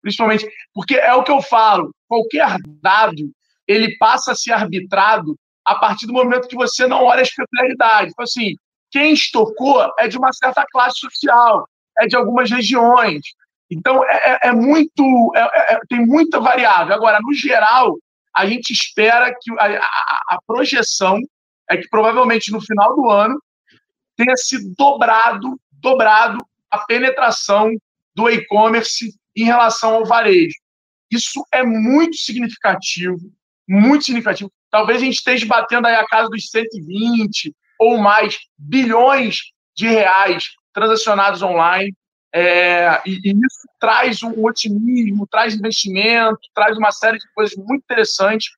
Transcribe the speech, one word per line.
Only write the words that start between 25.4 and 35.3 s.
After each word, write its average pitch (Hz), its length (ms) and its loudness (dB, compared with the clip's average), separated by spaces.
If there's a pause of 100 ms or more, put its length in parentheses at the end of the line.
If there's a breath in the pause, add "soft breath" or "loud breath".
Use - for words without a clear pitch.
dobrado 220 680 2 (340)
a - 80 -4
penetração 233 920 0 (440)
do 233 140 0
e-commerce 220 840 0 (220)
em 220 80 -2
relação 226 520 2
ao 226 100 0
varejo. 202 500 2 (560)
Isso 233 400 -6
é 254 120 0
muito 254 540 0
significativo, 190 1000 -6 (500)
muito 247 380 4
significativo. 220 460 -6 (200)
Talvez 220 300 0
a 262 40 -2
gente 262 100 -2
esteja 247 300 -2